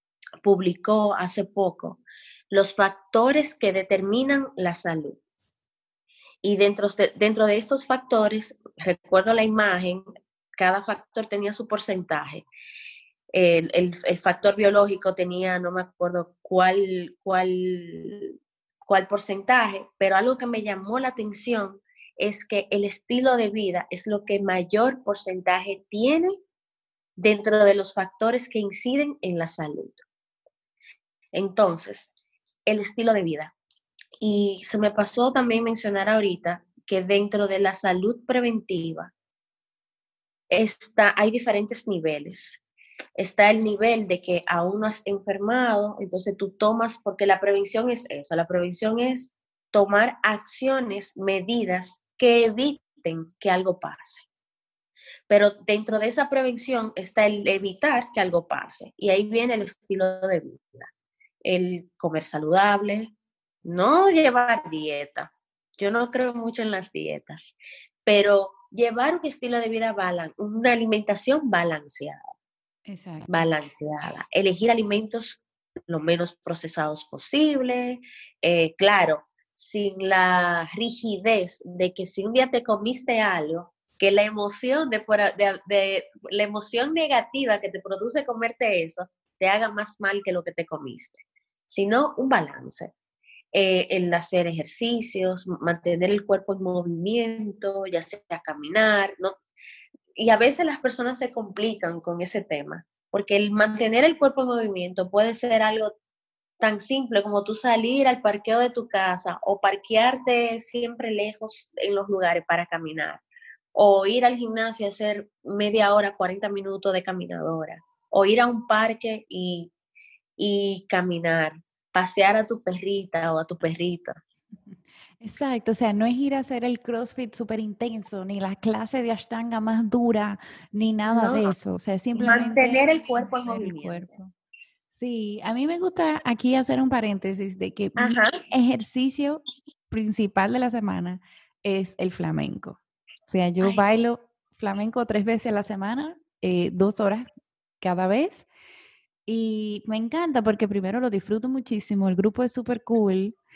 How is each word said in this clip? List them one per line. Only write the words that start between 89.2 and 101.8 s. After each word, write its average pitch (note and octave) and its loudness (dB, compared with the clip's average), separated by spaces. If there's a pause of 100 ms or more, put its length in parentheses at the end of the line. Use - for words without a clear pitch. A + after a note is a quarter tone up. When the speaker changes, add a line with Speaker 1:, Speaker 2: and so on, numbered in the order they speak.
Speaker 1:
te F#3 2
haga G#3+ 2
más G#3 -8
mal G3 -2
que G3 -4
lo F3+ -4
que E3+ -8
te E3+ -6
comiste, D3+ -14 (480)
sino A3+ 0
un C4 -2
balance. C#3+ -2 (600)
Eh, F#3+ 2
el F3 0
hacer E3+ 0
ejercicios, F#3 -4
m-, F3+ -6
mantener E3+ 0
el G3+ 0
cuerpo G3 0
en F#3+ -8
movimiento, G3 -4
ya E3+ -2
sea - -14 (240)
caminar, G3 0
¿no? F#3+ -4 (840)
Y A3 2
a G#3+ 6
veces C#4 4
las D4 -2
personas B3 -4
se B3 -6
complican G3+ -6